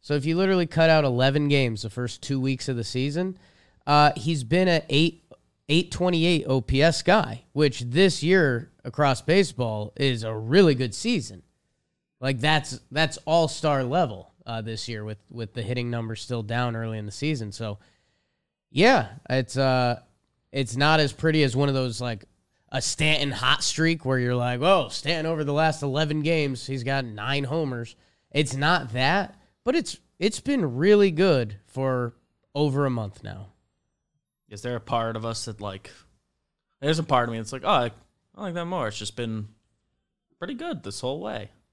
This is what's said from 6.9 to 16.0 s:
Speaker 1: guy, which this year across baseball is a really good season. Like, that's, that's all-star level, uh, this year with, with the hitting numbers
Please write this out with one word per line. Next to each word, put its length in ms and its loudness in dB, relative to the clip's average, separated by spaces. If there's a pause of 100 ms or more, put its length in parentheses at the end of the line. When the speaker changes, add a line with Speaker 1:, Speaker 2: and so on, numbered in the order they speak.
Speaker 1:
guy, 400 2 (100)
which 280 0
this 420 2
year 480 2 (140)
across 360 0
baseball 760 0
is 260 0
a 100 -6
really 440 4
good 180 -4
season. 480 -4 (760)
Like, 180 -2
that's, 400 0 (140)
that's 320 0
all-star 580 2
level, 500 -2 (140)
uh, 160 -8
this 260 -8
year 160 -8
with, 140 -10 (120)
with 220 -10
the 100 -8
hitting 280 -4
numbers 320 -6